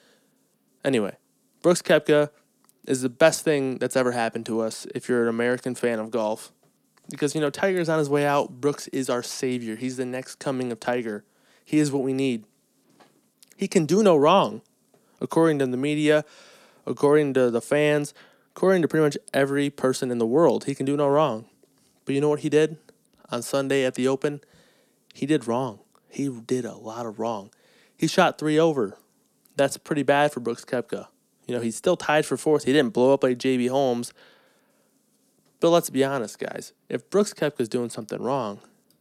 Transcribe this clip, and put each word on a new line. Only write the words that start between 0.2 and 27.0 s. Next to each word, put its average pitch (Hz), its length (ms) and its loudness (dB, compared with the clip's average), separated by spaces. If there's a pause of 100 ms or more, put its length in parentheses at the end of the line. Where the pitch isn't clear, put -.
Anyway, 117 320 -2 (460)
Brooks 170 180 2
Koepka 147 480 2 (560)
is 131 160 -2
the 127 80 -2
best 160 340 2
thing 135 360 -2
that's 127 160 -4
ever 127 160 2
happened 117 340 -4
to 113 140 -4
us 113 340 -6
if - 160 -8
you're 120 140 2
an 117 40 0
American 120 460 -2
fan 120 240 -2
of 110 140 -8
golf. 110 400 -4 (580)
Because, 143 240 -4
you 156 80 -2
know, 143 80 0
Tiger's 180 400 -2
on 160 80 2
his 147 120 0
way 143 160 2
out. 139 360 -2
Brooks 143 280 -4
is 135 200 -4
our 120 140 -2
savior. 120 520 -6
He's 127 220 -8
the 127 80 -4
next 127 300 -10
coming 127 360 -4
of 113 80 -8
Tiger. 117 440 -4 (420)
He 151 140 2
is 147 120 2
what 135 120 -2
we 135 100 -2
need. 131 300 -2 (1120)
He 196 100 -2
can 165 200 2
do 190 160 2
no 185 120 6
wrong, 143 460 4 (580)
according 160 400 2
to 135 60 0
the 123 120 -4
media, 151 460 2 (600)
according 143 520 2
to 123 160 4
the 117 100 0
fans, 147 500 0 (440)
according 185 260 4
to 151 60 4
pretty 156 160 2
much 143 140 2 (160)
every 139 360 0
person 131 400 -2
in 123 80 -2
the 113 80 0
world. 117 400 2
He 139 80 -4
can 135 120 -6
do 143 120 0
no 143 100 2
wrong. 139 380 0 (600)
But 135 100 -4
you 139 60 0
know 147 80 2
what 147 100 0
he 151 100 -6
did 156 280 2 (520)
on 120 140 -6
Sunday 135 420 0
at 127 80 -2
the 127 140 -2
Open? 143 340 -2 (720)
He 135 140 -6
did 147 200 0
wrong. 117 320 -4 (300)
He 139 180 -6
did 123 380 -4
a 98 100 -12
lot 110 300 -12